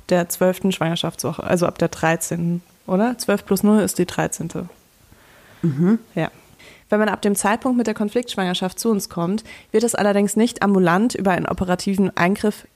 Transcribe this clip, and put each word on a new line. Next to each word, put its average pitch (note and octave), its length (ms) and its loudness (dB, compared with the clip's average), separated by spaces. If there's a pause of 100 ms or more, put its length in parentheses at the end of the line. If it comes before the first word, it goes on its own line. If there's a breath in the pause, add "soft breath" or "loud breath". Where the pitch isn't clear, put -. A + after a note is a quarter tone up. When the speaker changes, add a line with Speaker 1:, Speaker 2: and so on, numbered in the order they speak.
Speaker 1:
der F3 200 2
zwölften F#3 440 0
Schwangerschaftswoche, E3 680 -4
also F3 240 0
ab - 120 -4
der E3+ 100 0
dreizehnten, E3+ 760 -2 (240)
oder? A3 320 0
Zwölf - 260 -2
plus F#3+ 180 0
null G#3 180 6
ist F3 180 0
die F3 80 2
dreizehnte. E3 600 -6 (960 soft breath)
Speaker 2:
Mhm. E3+ 360 2 (160)
Speaker 1:
Ja. D#3+ 160 -4 (600 loud breath)
Wenn G#3+ 100 2
man G#3+ 80 2
ab G3 140 -4
dem G3+ 120 2
Zeitpunkt A#3 420 0
mit A#3 120 0
der G#3+ 60 -2
Konfliktschwangerschaft G3+ 840 -2
zu - 120 0
uns G3+ 180 0
kommt, F3 340 -4 (300 loud breath)
wird A3 100 4
es A#3 140 0
allerdings G3+ 400 2
nicht A3+ 260 2
ambulant F#3+ 540 4
über F#3+ 160 0
einen F3 140 0
operativen F#3 720 -2
Eingriff G#3 600 -2